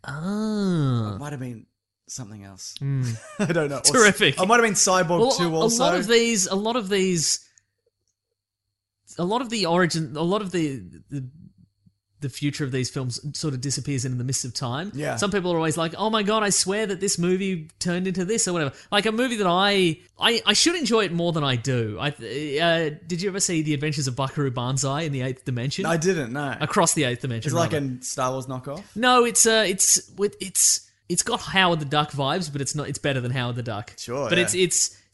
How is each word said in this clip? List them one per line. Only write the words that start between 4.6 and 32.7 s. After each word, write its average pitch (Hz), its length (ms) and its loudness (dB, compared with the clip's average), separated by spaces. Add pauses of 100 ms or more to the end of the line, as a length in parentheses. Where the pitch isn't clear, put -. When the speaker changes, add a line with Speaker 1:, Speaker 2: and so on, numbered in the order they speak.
Speaker 2:
been 214 80 0
Cyborg 180 460 2
Speaker 1:
Well, 247 120 4
Speaker 2:
two 170 240 0
Speaker 1:
a, 160 40 0
Speaker 2:
also. 233 220 2
Speaker 1:
a 262 40 4
lot 180 100 4
of 202 120 0
these, 233 400 4
a 190 80 -2
lot 214 200 0
of 208 140 -4
these, 185 580 0 (1700)
a 165 60 -4
lot 214 180 -2
of 247 80 -8
the 214 160 -2
origin, 160 500 2
a 147 60 -4
lot 185 200 0
of 185 100 -6
the, 151 300 -2 (280)
the, 135 180 -8 (920)
the 143 80 -6
future 147 340 -4
of 131 80 -4
these 131 180 -2
films 127 300 -6 (180)
sort 156 180 -2
of 123 60 -6
disappears 135 440 -4
into 127 120 -4
the 120 60 -4
mist 131 220 -4
of 120 80 -8
time. 143 400 -6
Speaker 2:
Yeah. 139 220 -4
Speaker 1:
Some 196 160 -2
people 180 200 0
are 170 40 2
always 160 200 0
like, 165 220 -2
"Oh 208 140 -2
my 220 100 2
God, 214 220 2
I 202 80 2
swear 202 340 0
that 190 140 -4
this 190 180 -2
movie 180 500 0 (120)
turned 180 280 -2
into 185 180 -2
this," 220 220 0
or 180 60 0
whatever. 151 200 0 (180)
Like, 202 160 2
a 220 40 2
movie 226 260 0
that 202 100 2
I, 185 500 4 (220)
I, 226 260 2
I 208 80 4
should 339 220 2
enjoy 226 300 2
it 160 60 -4
more 170 220 0
than 160 100 0
I 135 120 2
do. 117 440 -2
I, 139 100 -2
uh, 147 800 0 (180)
did 175 160 -4
you 202 60 -2
ever 185 100 -4
see 160 240 0
The 151 100 0
Adventures 147 340 -2
of 123 80 -4
Buckaroo 135 360 -2
Banzai 131 500 -2
in 156 120 -4
the 135 80 -2
Eighth 135 240 -6
Dimension? 131 420 -4
Speaker 2:
I 165 100 0
didn't, 156 340 0
no. 139 300 -4
Speaker 1:
Across 160 320 2
the 151 120 2
Eighth 120 160 -2
Dimension, 123 280 -4
Speaker 2:
Is 123 40 -2
it 131 40 0
like 165 160 2
Speaker 1:
rather. 135 260 -2
Speaker 2:
a - 40 -14
Star 127 280 -2
Wars 131 140 -6
knockoff? 135 380 -10 (120)
Speaker 1:
No, 247 300 6
it's, 233 220 4
uh, 220 200 6
it's, - 480 2
with, 202 240 0
it's, - 480 0 (220)
it's 170 140 0
got - 180 -2
Howard 175 380 4
the 151 60 -4
Duck 151 260 0
vibes, 143 400 -2
but 139 100 -4
it's 131 140 -4